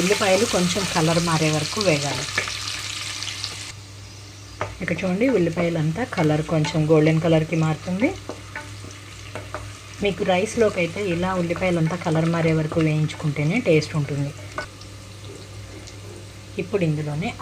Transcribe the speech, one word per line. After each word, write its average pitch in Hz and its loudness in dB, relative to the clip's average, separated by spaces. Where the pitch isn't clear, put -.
ఉల్లిపాయలు 196 4
కొంచెం 180 2
కలర్ 165 4
మారే 160 2
వరకు - -2
వేగాలి. 143 0
ఇక్కడ 170 -2
చూడండి, 190 2
ఉల్లిపాయలంతా 170 0
కలర్ 156 4
కొంచెం 156 2
గోల్డెన్ 156 6
కలర్కి 160 4
మారుతుంది. 180 0
మీకు 202 0
రైస్లోకి 208 4
అయితే 165 -2
ఇలా 175 0
ఉల్లిపాయలంతా 170 2
కలర్ 160 2
మారే 165 4
వరకు 156 0
వేయించుకుంటేనే 151 2
టేస్ట్ 156 4
ఉంటుంది. 143 -2
ఇప్పుడు 185 -2
ఇందులోనే 151 0